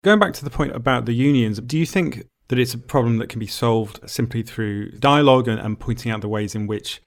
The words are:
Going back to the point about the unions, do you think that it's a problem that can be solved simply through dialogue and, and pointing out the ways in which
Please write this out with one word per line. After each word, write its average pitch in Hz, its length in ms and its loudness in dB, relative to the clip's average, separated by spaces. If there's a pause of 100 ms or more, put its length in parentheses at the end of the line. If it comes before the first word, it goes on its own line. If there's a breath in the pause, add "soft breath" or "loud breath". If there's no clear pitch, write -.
Going 208 180 6
back - 160 2
to - 100 -12
the 143 40 -6
point 139 260 -2
about 123 300 0
the 117 80 -2
unions, 120 460 2
do 123 180 -4
you 160 80 2
think 165 400 -4 (220)
that 127 100 0
it's 123 160 0
a 120 40 -8
problem 120 400 0
that 110 100 -2
can 113 120 -10
be 110 80 -6
solved 113 520 -2 (100)
simply 117 340 -4
through 104 480 -6
dialogue 135 580 4
and, 110 100 -2
and 107 180 -4
pointing 120 320 -6
out 110 120 -4
the 104 80 -6
ways 107 260 -4
in 104 120 -4
which - 400 -8